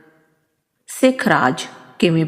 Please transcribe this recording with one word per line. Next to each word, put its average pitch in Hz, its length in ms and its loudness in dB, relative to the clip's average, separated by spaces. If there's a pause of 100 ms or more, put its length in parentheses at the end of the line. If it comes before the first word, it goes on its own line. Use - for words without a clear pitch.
(880)
ਸਿੱਖ 262 420 0
ਰਾਜ 131 340 0 (360)
ਕਿਵੇਂ 165 300 2